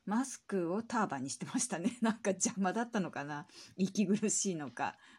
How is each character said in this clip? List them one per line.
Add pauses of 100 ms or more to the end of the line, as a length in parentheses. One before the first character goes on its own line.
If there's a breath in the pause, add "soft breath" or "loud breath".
マ
ス
ク
を
タ
ー
バ
ン
に
し
て
ま
し
た
ね。
<laughs>
な
ん
か
邪
魔
だ
っ
た
の
か
な。 (300 loud breath)
息
苦
し
い
の
か。 (220 loud breath)